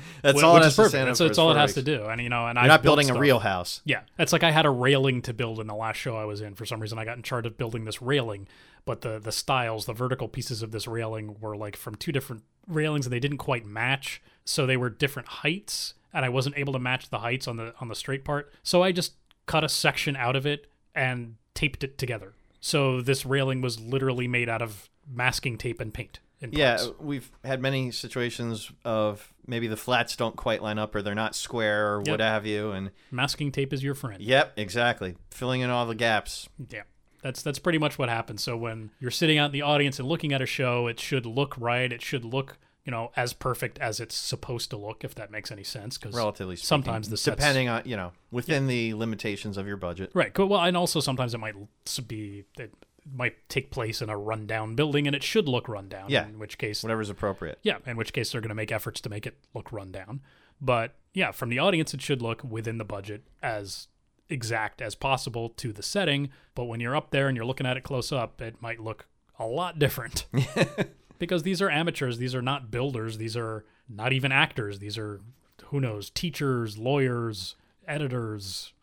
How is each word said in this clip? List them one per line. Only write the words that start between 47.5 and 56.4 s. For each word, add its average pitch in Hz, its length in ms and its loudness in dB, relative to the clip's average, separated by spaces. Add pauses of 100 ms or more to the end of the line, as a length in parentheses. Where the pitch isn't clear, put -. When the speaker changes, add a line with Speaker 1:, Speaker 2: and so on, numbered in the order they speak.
Speaker 1:
on, 117 160 0
you 120 100 -4
know, 90 160 -6 (180)
within 135 360 0
the 117 260 0
limitations 107 640 -4
of 98 100 -4
your 101 120 -6
budget. 92 340 -6
Speaker 2:
Right. 165 220 0
Cool. 196 140 2
Well, 196 140 4
and 180 140 4
also 170 240 2
sometimes 127 320 -2
it 117 60 -6
might 110 160 -8 (320)
s-, - 140 -6
be, 104 440 -10 (140)
it 117 160 -14 (360)
might 127 380 -4
take - 220 -2
place 113 320 -4
in 107 80 -6
a 104 80 -2
rundown 110 560 -4
building, 147 320 2
and 143 100 0
it 135 60 -6
should 196 260 2
look 123 180 2
rundown. 98 440 -10
Speaker 1:
Yeah. 107 180 2
Speaker 2:
In 107 100 -16
which 104 200 -12